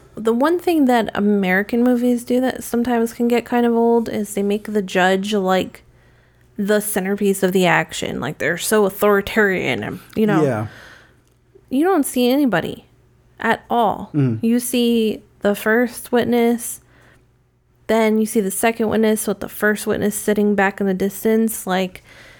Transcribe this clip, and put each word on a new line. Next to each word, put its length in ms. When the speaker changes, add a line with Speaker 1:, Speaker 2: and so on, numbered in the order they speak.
Speaker 1:
the 180
one 260
thing 260
that 280
American 720
movies 400
do 180
that 220
sometimes 500
can 140
get 180
kind 200
of 80
old 360
is 240
they 100
make 280
the 100
judge, 520
like, 500
the 240
centerpiece 640
of 80
the 140
action. 560
Like, 160
they're 200
so 280
authoritarian, 1000
and, 160
you 100
know. 180
Speaker 2:
Yeah. 240
Speaker 1:
You 140
don't 220
see 240
anybody 560
at 300
all. 440
Speaker 2:
Mm. 300
Speaker 1:
You 160
see 640
the 140
first 560
witness, 680
then 320
you 80
see 120
the 120
second 380
witness 380
with 120
the 100
first 380
witness 280
sitting 400
back 240
in 80
the 60
distance, 720
like, 360